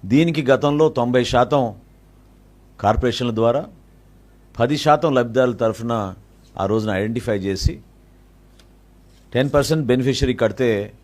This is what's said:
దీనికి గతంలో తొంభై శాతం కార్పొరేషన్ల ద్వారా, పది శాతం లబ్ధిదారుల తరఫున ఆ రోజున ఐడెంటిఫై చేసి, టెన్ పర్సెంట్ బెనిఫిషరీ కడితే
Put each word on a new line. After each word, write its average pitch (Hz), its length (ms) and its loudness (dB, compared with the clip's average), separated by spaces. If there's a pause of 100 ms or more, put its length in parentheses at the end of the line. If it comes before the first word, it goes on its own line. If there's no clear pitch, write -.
దీనికి 151 380 2
గతంలో 143 460 2
తొంభై 123 360 0
శాతం 123 500 0 (1040)
కార్పొరేషన్ల 113 540 0
ద్వారా, 117 320 0 (920)
పది 131 160 0
శాతం 151 380 2
లబ్ధిదారుల 123 380 2
తరఫున 113 640 -4 (440)
ఆ 98 80 -2
రోజున 107 240 0
ఐడెంటిఫై 107 480 -4
చేసి, 95 420 -4 (1500)
టెన్ 135 200 0
పర్సెంట్ 147 320 0
బెనిఫిషరీ 127 480 0
కడితే 107 580 -2 (120)